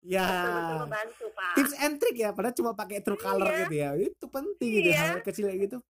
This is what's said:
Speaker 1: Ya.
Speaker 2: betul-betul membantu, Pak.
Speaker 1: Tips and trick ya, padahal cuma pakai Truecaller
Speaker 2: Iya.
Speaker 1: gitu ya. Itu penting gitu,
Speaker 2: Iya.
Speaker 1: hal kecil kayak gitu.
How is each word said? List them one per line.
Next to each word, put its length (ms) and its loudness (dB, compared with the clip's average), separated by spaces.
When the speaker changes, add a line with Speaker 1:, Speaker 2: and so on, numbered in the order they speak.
Speaker 1:
Ya. 240 2
Speaker 2:
betul-betul 560 0
membantu, 480 -6
Pak. 240 -4
Speaker 1:
Tips 240 4
and 160 2
trick 240 2
ya, 160 2
padahal 240 -2
cuma 160 2
pakai 240 -6
Truecaller 480 0
Speaker 2:
Iya. 160 2
Speaker 1:
gitu 120 -2
ya. 200 0
Itu 320 -2
penting 440 -4
gitu, 200 4
Speaker 2:
Iya. 120 4
Speaker 1:
hal 80 -4
kecil 240 -2
kayak 200 0
gitu. 120 -6